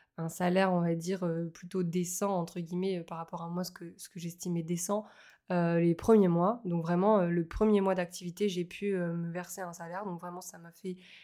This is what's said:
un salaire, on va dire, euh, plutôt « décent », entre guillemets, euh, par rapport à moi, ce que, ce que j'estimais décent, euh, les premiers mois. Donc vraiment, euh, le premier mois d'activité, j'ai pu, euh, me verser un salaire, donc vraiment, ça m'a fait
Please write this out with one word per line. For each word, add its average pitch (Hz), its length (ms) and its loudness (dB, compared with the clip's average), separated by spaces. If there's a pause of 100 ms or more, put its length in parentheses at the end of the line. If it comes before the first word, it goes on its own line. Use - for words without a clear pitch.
(160)
un 165 120 -4
salaire, 185 440 2
on 175 80 2
va 170 160 2
dire, 180 260 -4
euh, 170 220 -2
plutôt « 180 400 -6
décent », 180 520 -2
entre 175 220 -4
guillemets, 180 400 -2
euh, 165 60 -8
par 165 140 -10
rapport 165 240 -8
à 170 60 -8
moi, 175 140 -2
ce 180 80 -6
que, 170 260 -16
ce - 120 -18
que - 100 -16
j'estimais 170 460 -4
décent, 175 400 -2 (480)
euh, 170 260 2
les 170 160 6
premiers 208 320 6
mois. 180 380 4
Donc 170 180 0
vraiment, 185 380 4
euh, 175 80 2
le 170 180 0
premier 208 340 4
mois 190 140 4
d'activité, 180 540 -2
j'ai 175 160 -2
pu, 196 320 -4
euh, 170 180 -2
me 170 160 -4
verser 180 300 -8
un 175 120 -8
salaire, 175 320 -10
donc 175 160 -8
vraiment, 180 200 -10
ça 175 180 -16
m'a 170 140 -20
fait 185 240 -8 (280)